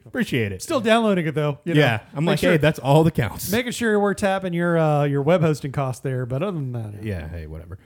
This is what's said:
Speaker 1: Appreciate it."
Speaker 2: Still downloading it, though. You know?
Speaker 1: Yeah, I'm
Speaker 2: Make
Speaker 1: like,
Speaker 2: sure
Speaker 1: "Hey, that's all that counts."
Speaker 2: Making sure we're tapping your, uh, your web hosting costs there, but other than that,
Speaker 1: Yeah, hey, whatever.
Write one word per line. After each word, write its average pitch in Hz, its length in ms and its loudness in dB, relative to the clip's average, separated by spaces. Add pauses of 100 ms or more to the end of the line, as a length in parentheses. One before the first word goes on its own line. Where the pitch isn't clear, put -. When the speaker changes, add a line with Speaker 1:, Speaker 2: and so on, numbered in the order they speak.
Speaker 1:
Appreciate 127 440 -2
it." 92 100 -8
Speaker 2:
Still 302 200 -2
downloading 208 480 2
it, 139 80 -4
though. 147 280 -2
You 170 100 -2
know? 147 60 6
Speaker 1:
Yeah, 117 200 4 (140)
I'm 143 100 -2
Speaker 2:
Make - 80 2
Speaker 1:
like, 147 80 0
Speaker 2:
sure 180 100 2
Speaker 1:
"Hey, 175 60 4
that's 151 240 2
all 147 240 6
that 165 100 2
counts." - 380 -4
Speaker 2:
Making 240 200 -2
sure 214 280 2
we're 202 140 2
tapping 190 380 -2
your, 170 240 2
uh, 151 280 2
your 143 160 0
web 160 220 4
hosting 156 280 0
costs 131 300 -4
there, 127 240 -4
but 131 180 -4
other 202 100 -4
than 139 200 -6
that, 107 300 -10
Speaker 1:
Yeah, 90 260 -6
hey, 82 180 -10
whatever. 82 400 -14